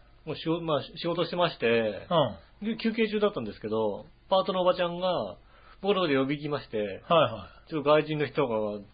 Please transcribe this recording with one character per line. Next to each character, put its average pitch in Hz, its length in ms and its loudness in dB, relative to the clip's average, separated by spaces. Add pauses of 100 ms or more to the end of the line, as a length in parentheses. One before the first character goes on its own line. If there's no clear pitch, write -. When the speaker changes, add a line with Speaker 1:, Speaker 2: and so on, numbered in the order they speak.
(260)
Speaker 1:
い。 - 20 -12
Speaker 2:
も 147 60 -4
う - 20 -12
し - 120 -8
お-、 165 120 -2
ま 160 160 0
あ、 127 60 0
仕 - 240 -10
事 170 180 -2
し 160 60 -8
て 180 60 -6
ま 175 140 2
し - 80 -14
て、 113 480 0 (540)
Speaker 1:
う - 40 -10
ん。 - 20 -2
Speaker 2:
で、 220 100 -4
休 226 160 -2
憩 226 160 0
中 208 120 -2
だ 208 80 4
っ 202 40 0
た 151 80 -6
ん 120 40 -6
で 101 80 -8
す - 80 -14
け 110 80 -8
ど、 107 360 -2 (240)
パ 190 120 4
ー 185 40 0
ト 196 80 -2
の 185 100 0
お - 20 2
ば 180 100 6
ち 180 80 0
ゃ 175 60 2
ん 175 100 -6
が、 160 380 -2 (460)
僕 196 120 2
の - 0 -
と 190 80 0
こ 175 60 2
で 135 100 4
呼 135 60 2
び 143 140 -4
来 147 100 -8
ま - 120 -2
し - 80 -18
て、 110 100 -4
Speaker 1:
は 107 500 2
い 113 40 -4
は 95 160 -12 (200)
い。 - 20 -12
Speaker 2:
ち 160 60 -4
ょ 151 40 -2
っ 135 40 -6
と 143 40 2
外 151 160 6
人 151 140 -4
の 147 80 0
人 127 220 0
が 107 320 -2 (140)